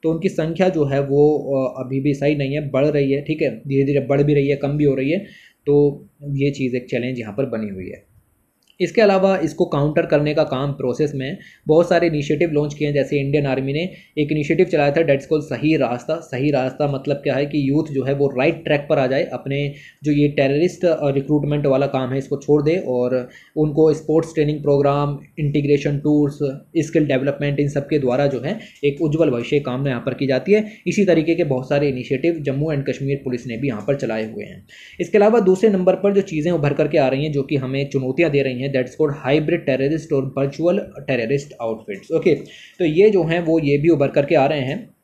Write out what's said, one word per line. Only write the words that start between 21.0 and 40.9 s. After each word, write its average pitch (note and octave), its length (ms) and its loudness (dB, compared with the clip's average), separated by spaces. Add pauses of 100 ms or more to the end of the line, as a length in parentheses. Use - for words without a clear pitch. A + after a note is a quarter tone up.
रिक्रूटमेंट D3 560 0
वाला C3+ 200 2
काम C3 260 -4
है C3+ 60 -2
इसको C3+ 180 -6
छोड़ D3 260 2
दे D#3 140 2
और B2 520 -2 (280)
उनको D3+ 360 4
स्पोर्ट्स D#3 420 0
ट्रेनिंग D3 280 0
प्रोग्राम, C#3+ 560 2 (200)
इंटीग्रेशन C#3+ 600 0
टूर्स, D3 400 0 (400)
स्किल D#3 280 0
डेवलपमेंट, C#3+ 540 -2
इन C#3+ 80 0
सब C#3+ 200 -4
के D#3 100 0
द्वारा C3+ 280 0
जो C3 140 -2
है D#3 180 -6 (260)
एक C#3+ 180 0
उज्जवल D#3 280 2
भविष्य A#2+ 280 -2
की - 20 2
कामना C3+ 300 -4
यहाँ A#2+ 160 -6
पर B2 80 -4
की C3+ 120 -4
जाती C3 260 0
है। G#3+ 120 2 (220)
इसी F3+ 180 2
तरीके E3 300 4
के E3+ 100 0
बहुत C3 240 -2
सारे C#3+ 200 0
इनिशिएटिव C3+ 520 -2
जम्मू C#3+ 320 -2
एंड C#3 140 -2
कश्मीर C#3 380 -4
पुलिस B2 220 -6
ने A#2 100 -8
भी C#3 120 -4
यहाँ G#2+ 180 -6
पर C#3+ 80 0
चलाए A2 380 -4
हुए G#2 120 -12
हैं। F#2+ 220 -18 (340)
इसके F#3 180 0
अलावा A3 220 6
दूसरे F#3 300 4
नंबर F#3 240 4
पर G3+ 200 0
जो G3 60 4
चीज़ें E3 320 -2
उभर C#3+ 200 2
करके D3+ 260 2
आ C3+ 100 4
रही C3+ 160 0
हैं D#3 80 -2
जो C#3 100 0
कि C#3+ 140 -2
हमें C3+ 320 -2
चुनौतियाँ C3+ 420 0
दे C#3+ 120 2
रही B2+ 180 -2
हैं, C3+ 60 -4
that's B2+ 220 -2
called D3+ 280 -2
हाइब्रिड D#3 500 0
टेररिस्ट C#3 460 -2
और C3+ 260 -2
वर्चुअल D#3+ 400 0 (200)